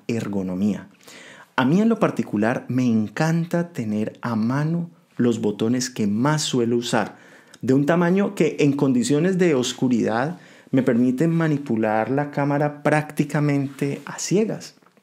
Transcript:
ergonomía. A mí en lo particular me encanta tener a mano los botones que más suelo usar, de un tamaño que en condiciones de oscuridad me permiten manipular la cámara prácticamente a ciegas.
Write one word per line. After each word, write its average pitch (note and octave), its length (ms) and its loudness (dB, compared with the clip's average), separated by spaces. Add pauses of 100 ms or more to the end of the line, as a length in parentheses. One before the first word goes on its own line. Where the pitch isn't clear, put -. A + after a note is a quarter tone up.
ergonomía. G2+ 800 -2 (720)
A B2+ 80 2
mí E3 160 4
en A3+ 80 4
lo A3 100 0
particular A#2 720 0
me B2+ 160 0
encanta E3 880 0
tener G#2+ 480 -4
a A#2 160 -2
mano D3+ 520 -2 (280)
los A#2+ 240 2
botones A2+ 480 -2
que G#2+ 180 -2
más C3+ 340 0
suelo A#2+ 360 0
usar, A#2+ 480 -4 (360)
de B2 120 2
un C#3+ 140 4
tamaño F3 480 2
que D3+ 240 0
en D3 140 4
condiciones C#3+ 680 2
de F3 160 4
oscuridad B2 840 0 (320)
me C3 140 2
permiten B2+ 480 2
manipular A#2+ 800 0
la C#3+ 180 -2
cámara C#3+ 540 -2
prácticamente D3 1200 -2
a - 140 -12
ciegas. G3 560 -2 (280)